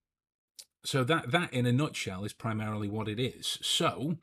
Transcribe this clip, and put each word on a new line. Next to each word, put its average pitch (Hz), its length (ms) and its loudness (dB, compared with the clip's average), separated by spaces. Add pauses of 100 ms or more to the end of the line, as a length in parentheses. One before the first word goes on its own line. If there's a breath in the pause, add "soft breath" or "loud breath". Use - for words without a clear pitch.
(840)
so 135 220 2
that, 151 260 2
that 170 220 2
in 123 120 2
a 123 60 6
nutshell 107 540 0
is 107 80 -6
primarily 107 560 -4
what 107 180 -2
it 107 120 -2
is. - 420 -2
So 151 600 2